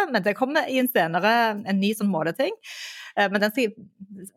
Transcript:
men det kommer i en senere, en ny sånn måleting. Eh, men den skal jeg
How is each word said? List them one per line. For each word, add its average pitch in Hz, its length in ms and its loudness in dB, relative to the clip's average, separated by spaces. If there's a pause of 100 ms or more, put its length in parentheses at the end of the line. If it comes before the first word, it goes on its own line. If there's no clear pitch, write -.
(120)
men 196 140 0
det 202 100 2
kommer 277 320 0
i 254 160 2
en 254 80 0
senere, 175 400 2 (320)
en 196 160 0
ny 208 160 2
sånn 202 160 0
måleting. 175 400 0 (640)
Eh, 202 160 2
men 202 80 0
den 208 160 0
skal 240 140 2
jeg 196 680 -18